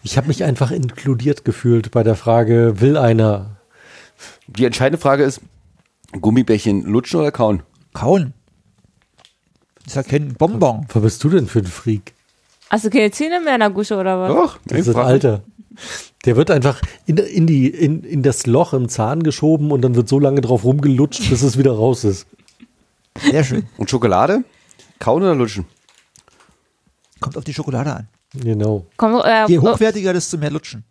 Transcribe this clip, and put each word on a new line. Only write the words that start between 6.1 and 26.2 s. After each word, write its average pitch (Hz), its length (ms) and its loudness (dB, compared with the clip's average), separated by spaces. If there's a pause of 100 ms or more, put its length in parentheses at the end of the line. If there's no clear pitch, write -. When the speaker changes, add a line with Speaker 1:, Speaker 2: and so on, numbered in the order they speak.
Speaker 2:
Gummibärchen 107 680 2
lutschen 123 340 -2
oder 147 120 0
kauen? 107 320 0 (300)
Speaker 3:
Kauen. 143 400 0 (1500)
Das - 40 -20
ist - 80 -14
ja 139 80 -4
kein 143 300 -4
Bonbon. 156 600 0
Speaker 1:
Was 110 80 2
bist 107 220 0
du 151 60 2
denn 160 180 2
für - 120 0
ein 98 80 -2
Freak? 107 460 -6 (560)
Speaker 4:
Hast 214 160 -2
du 214 40 0
keine 214 220 2
Zähne 320 280 -4
mehr 302 160 0
in 233 40 -2
der 214 100 2
Gusche 202 280 -4
oder 185 220 -2
was? 185 100 -2
Speaker 2:
Doch, - 360 0
Speaker 1:
Das - 140 -2
ist - 100 0
Speaker 2:
einfach. 120 160 2
Speaker 1:
Alter. 127 360 2 (840)
Der 120 140 2
wird 165 120 2
einfach 139 320 2 (240)
in, 165 120 2
in 190 280 0
die, 139 220 2
in, 160 360 -2
in 147 200 -4
das 131 240 0
Loch 143 260 2
im 127 160 -2
Zahn 127 320 -2
geschoben 151 500 0
und 139 120 0
dann 127 120 2
wird 117 140 2
so 135 100 2
lange 139 220 2
drauf 117 220 0
rumgelutscht, 143 680 0
bis 127 140 2
es 123 160 0
wieder 135 140 2
raus 117 300 0
ist. 98 220 -2 (1040)
Speaker 3:
Sehr 147 140 2
schön. 127 240 -4 (100)
Speaker 2:
Und - 120 -6
Schokolade? 123 540 2 (560)
Kauen 135 220 0
oder 180 140 2
lutschen? 104 300 -2 (1500)